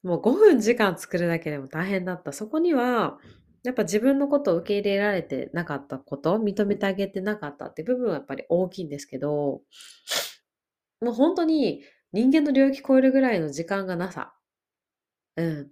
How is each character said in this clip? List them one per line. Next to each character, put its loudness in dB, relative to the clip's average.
も -2
う -4
五 2
分 8
時 2
間 2
作 -6
る 0
だ 0
け -6
で -6
も -12
大 -4
変 -2
だ -6
っ -14
た。 -8
そ -10
こ -4
に 2
は、 0
や -4
っ -6
ぱ 0
自 0
分 4
の 0
こ 2
と 2
を 2
受 -8
け 0
入 -2
れ 0
ら 0
れ -2
て -6
な -4
か -6
っ -10
た -10
こ -10
と、 0
認 -2
め -2
て -4
あ 0
げ -4
て -8
な -4
か -12
っ -16
た -12
っ -16
て -12
部 -2
分 -4
は 0
や -6
っ -20
ぱ -8
り -12
大 0
き -10
い -6
ん -10
で -10
す -16
け -12
ど、 -2
も 0
う -6
本 4
当 0
に 0
人 4
間 4
の 0
領 6
域 -4
超 6
え 6
る 6
ぐ 4
ら 2
い 0
の -4
時 -8
間 -4
が -4
な -6
さ。 -12
う -2
ん。 -6